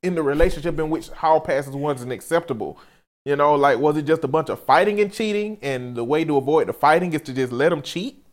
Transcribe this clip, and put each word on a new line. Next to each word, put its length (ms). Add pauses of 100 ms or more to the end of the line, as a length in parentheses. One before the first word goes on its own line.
in 140
the 80
relationship 560
in 100
which 200
hall 300
passes 360
wasn't 360
acceptable? 680 (440)
You 120
know, 200
like, 240
was 180
it 60
just 200
a 40
bunch 220
of 160
fighting 340
and 120
cheating, 520
and 320
the 80
way 220
to 120
avoid 300
the 60
fighting 400
is 100
to 100
just 180
let 200
'em 100
cheat? 520